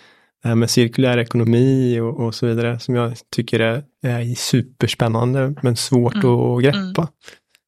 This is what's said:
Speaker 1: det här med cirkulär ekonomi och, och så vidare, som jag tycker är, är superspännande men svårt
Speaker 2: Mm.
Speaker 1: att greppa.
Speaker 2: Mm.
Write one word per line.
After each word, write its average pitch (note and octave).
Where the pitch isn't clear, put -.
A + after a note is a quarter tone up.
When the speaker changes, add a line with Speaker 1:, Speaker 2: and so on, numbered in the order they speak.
Speaker 1:
det -
här A#2
med A2+
cirkulär B2
ekonomi A#2+
och, A#2
och A2+
så -
vidare, A#2
som B2
jag A#2
tycker A2+
är, A2+
är A#2+
superspännande B2
men B2
svårt A#2+
Speaker 2:
Mm. G3
Speaker 1:
att B2
greppa. A#2+
Speaker 2:
Mm. E3